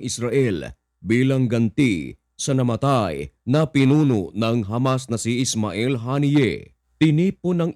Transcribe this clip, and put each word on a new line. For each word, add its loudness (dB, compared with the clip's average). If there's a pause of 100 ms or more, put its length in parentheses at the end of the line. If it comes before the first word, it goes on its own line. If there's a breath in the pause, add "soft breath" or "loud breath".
Israel -2 (240)
bilang 0
ganti 0 (160)
sa -4
namatay -2 (160)
na 2
pinuno 4
ng 0
Hamas -2
na -2
si -2
Ismail -2
Haniyeh. 0 (240)
Tinipon 2
ng -2